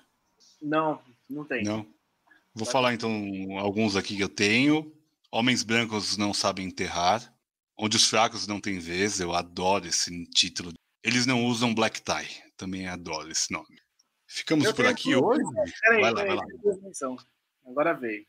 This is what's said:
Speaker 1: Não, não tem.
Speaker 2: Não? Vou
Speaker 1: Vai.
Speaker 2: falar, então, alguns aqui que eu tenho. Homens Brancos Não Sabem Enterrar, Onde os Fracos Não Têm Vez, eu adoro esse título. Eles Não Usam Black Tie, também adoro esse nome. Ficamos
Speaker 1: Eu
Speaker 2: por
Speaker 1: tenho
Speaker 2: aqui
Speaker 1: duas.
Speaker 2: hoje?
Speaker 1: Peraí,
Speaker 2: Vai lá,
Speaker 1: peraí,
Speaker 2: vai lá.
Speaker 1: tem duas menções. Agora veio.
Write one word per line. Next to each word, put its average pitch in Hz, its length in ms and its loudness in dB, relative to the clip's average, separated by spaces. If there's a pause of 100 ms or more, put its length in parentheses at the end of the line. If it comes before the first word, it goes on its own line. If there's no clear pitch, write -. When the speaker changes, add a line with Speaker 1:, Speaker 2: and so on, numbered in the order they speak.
(640)
Speaker 1:
Não, 156 380 0 (280)
não 147 160 -10
tem. 131 200 -4
Speaker 2:
Não? 107 180 -2 (720)
Vou 110 100 -6
Speaker 1:
Vai. - 80 -4
Speaker 2:
falar, 123 220 4
então, 113 160 -2 (480)
alguns 101 380 2
aqui 98 200 -2
que 98 60 -2
eu 92 60 0
tenho. 139 640 2 (380)
Homens 117 340 2
Brancos 110 520 0
Não 104 160 0
Sabem 95 340 0
Enterrar, 90 680 -2 (440)
Onde 107 200 0
os - 120 6
Fracos 110 380 2
Não 101 140 -6
Têm 98 180 -6
Vez, 90 400 -2
eu 87 160 -2
adoro 87 540 0
esse 87 380 -4
título. - 460 -2 (300)
Eles 120 240 2
Não 123 180 2
Usam 120 300 2
Black 110 260 0
Tie, 76 280 -4 (280)
também 95 300 -8
adoro 85 440 -8
esse - 220 -4
nome. - 280 -10 (480)
Ficamos - 380 0
Speaker 1:
Eu - 60 4
Speaker 2:
por - 100 0
Speaker 1:
tenho - 120 6
Speaker 2:
aqui - 180 -2
Speaker 1:
duas. - 280 4
Speaker 2:
hoje? - 320 -2 (100)
Speaker 1:
Peraí, - 180 6
Speaker 2:
Vai 220 120 6
lá, 220 100 0
Speaker 1:
peraí, 202 60 0
Speaker 2:
vai 196 80 0
lá. 196 100 -6
Speaker 1:
tem - 140 -16
duas 95 200 0
menções. 139 400 -8 (460)
Agora 147 260 0
veio. 113 360 -6